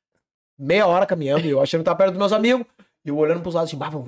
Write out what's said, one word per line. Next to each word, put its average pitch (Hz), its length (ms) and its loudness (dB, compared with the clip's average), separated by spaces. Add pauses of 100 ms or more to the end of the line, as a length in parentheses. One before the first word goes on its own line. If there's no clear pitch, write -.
(600)
meia 175 260 2
hora 185 200 2
caminhando, 160 400 -2
e 156 40 -2
eu 135 120 2
achando 151 180 0
que 160 60 -4
tava 170 120 0
perto 190 140 4
dos 180 80 -6
meus 202 140 0
amigos. 233 320 2 (400)
E 143 40 -8
eu 143 80 -2
olhando 160 240 2
pros 170 140 -4
lados, 165 140 -2
assim, 147 80 -10
"Bah, 147 120 -8
vou 147 180 -10